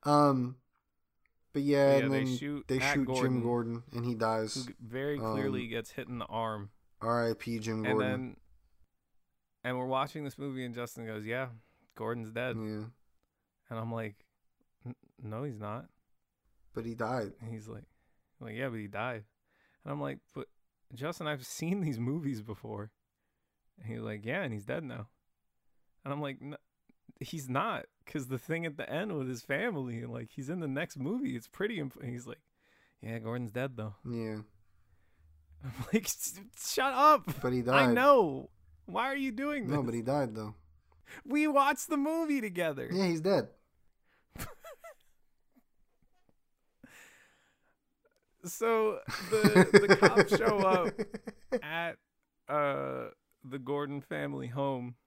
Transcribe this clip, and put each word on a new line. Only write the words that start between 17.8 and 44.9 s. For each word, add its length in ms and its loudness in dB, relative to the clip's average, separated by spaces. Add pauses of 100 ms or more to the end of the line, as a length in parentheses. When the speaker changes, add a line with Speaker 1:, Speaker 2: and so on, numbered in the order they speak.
Speaker 2:
like, 160 -10
"Yeah, 100 -4
but 120 -6
he 80 -8
died." 360 -6 (640)
And 80 -6
I'm 80 -6
like, 180 -6 (160)
"But 140 -10 (440)
Justin, 340 -8
I've 180 -4
<laughs> 20 -14
seen 320 -2
these 220 -2
movies 400 -2
before." 500 -10 (840)
And 100 -14
he's 140 -8
like, 240 -8
"Yeah, 180 -4
and 100 -6
he's 120 -8
dead 180 -4
now." 240 -10 (960)
And 100 -6
I'm 80 -4
like, 200 -6
"N-, 160 -12 (640)
he's 260 -8
not, 380 0 (200)
'cause 220 -6
the 120 -4
thing 260 -4
at 100 -6
the 140 -8
end 280 -4
with 120 -4
his 120 -6
family, 640 -4
like, 260 -10
he's 180 -10
in 100 -4
the 80 -4
next 300 -4
movie. 400 -4
It's 100 -12
pretty 320 -4
imp-," 160 -6
and 140 -10
he's 180 -10
like, 140 -14 (600)
"Yeah, 180 -8
Gordon's 340 -6
dead, 240 -4
though." 260 -6
Speaker 1:
Yeah. 380 -6 (1200)
Speaker 2:
<laughs> 20 -18
I'm 100 -10 (180)
like, 140 2
"S-, 340 -8 (180)
shut 360 0
up." 360 6 (120)
Speaker 1:
But 100 0
he 80 2
Speaker 2:
I 40 -2
Speaker 1:
died. 300 6
Speaker 2:
know. 560 8 (360)
Why 220 -2
are 100 -2
you 160 -2
doing 340 -2
this? 80 0
Speaker 1:
No, 80 0
but 100 -2
he 80 -2
died, 320 0
though. 220 -10 (720)
Speaker 2:
We 220 2
watched 420 4
the 80 2
movie 420 0
together. 500 -2
Speaker 1:
Yeah, 180 2
he's 120 2
dead. 300 2 (880)
Speaker 2:
<laughs> 80 -6 (4000)